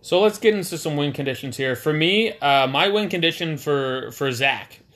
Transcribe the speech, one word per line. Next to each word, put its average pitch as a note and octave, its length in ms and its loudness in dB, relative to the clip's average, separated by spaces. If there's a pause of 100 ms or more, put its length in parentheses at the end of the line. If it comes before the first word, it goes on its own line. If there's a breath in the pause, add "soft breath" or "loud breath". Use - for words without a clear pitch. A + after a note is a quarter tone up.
So F3+ 200 0
let's G#3 180 2
get G#3+ 160 4
into F3 240 -6
some D3+ 180 -4
win C#3+ 140 0
conditions C3+ 460 -6
here. C3 180 -2
For D3+ 180 -2
me, F#3+ 460 2
uh, C#3 280 4
my D3 200 2
win G3+ 220 0
condition E3 480 -2
for, C3 560 -2
for C3+ 180 -2
Zach, B2 480 -2 (160)